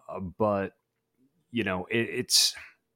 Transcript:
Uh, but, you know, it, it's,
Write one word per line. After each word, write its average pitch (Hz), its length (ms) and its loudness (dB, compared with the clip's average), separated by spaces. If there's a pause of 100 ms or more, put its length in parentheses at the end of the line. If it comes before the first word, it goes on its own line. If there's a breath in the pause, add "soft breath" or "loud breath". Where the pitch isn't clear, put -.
Uh, 87 100 -8
but, 98 540 0 (800)
you 117 120 0
know, 92 260 -2
it, 113 200 2
it's, - 460 2 (400 loud breath)